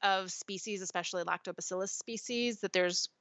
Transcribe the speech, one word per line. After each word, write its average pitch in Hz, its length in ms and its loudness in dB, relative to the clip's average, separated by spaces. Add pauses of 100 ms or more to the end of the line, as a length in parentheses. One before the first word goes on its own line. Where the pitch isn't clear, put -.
of 190 300 4
species, 196 500 -4
especially 175 420 -2
Lactobacillus 185 680 -2
species, 240 720 -2
that 196 100 0
there's 180 380 4 (120)